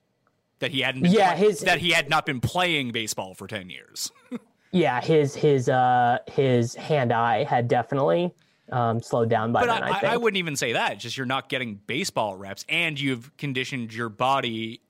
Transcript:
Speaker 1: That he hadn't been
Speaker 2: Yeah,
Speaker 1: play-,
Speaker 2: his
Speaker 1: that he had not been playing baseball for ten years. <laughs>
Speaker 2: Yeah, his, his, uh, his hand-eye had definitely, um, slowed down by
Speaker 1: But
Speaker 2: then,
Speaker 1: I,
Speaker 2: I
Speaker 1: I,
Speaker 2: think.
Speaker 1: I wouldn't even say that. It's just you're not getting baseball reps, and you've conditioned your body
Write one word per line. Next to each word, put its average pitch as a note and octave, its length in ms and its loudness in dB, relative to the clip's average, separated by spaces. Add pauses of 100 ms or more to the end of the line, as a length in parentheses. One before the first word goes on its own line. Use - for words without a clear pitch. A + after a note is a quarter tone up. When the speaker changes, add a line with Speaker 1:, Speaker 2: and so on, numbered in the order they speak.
(600)
Speaker 1:
That B2+ 140 -4
he C3+ 100 -2
hadn't C3 180 -2
been F3 120 6
Speaker 2:
Yeah, F#3+ 220 6
Speaker 1:
play-, F#3 120 4
Speaker 2:
his G#3 140 2
Speaker 1:
that F3+ 180 2
he E3+ 120 0
had D#3+ 200 2
not D#3 160 2
been C#3 160 -4
playing D#3+ 500 0
baseball G#2+ 400 -6
for F#2+ 140 -14
ten F#2 240 -10
years. - 420 -12 (180)
<laughs> B3 80 -10 (340)
Speaker 2:
Yeah, C#3 280 2
his, D3 340 2
his, C#3 360 2
uh, B2 480 4 (100)
his B2 460 2
hand-eye A#2+ 720 0
had B2 220 0
definitely, C#3+ 680 0 (380)
um, A#2 300 0
slowed A#2 300 0
down A2+ 220 2
by A#2 100 4
Speaker 1:
But A#3 120 2
Speaker 2:
then, - 80 -2
Speaker 1:
I, - 40 -2
Speaker 2:
I - 40 -2
Speaker 1:
I, G3 100 0
Speaker 2:
think. A3 120 2
Speaker 1:
I A#3+ 60 0
wouldn't A3 200 0
even E3 160 -4
say B2 200 -2
that. F#3+ 180 0
It's G2+ 100 -12
just A#2 140 -8
you're C3 100 -4
not C3 220 -4
getting A#2+ 380 -6
baseball A#2 500 -4
reps, G2 320 -12
and D#3+ 320 -2
you've C3 380 -4
conditioned B2+ 560 -6
your A#2 160 -6
body A#2+ 800 -2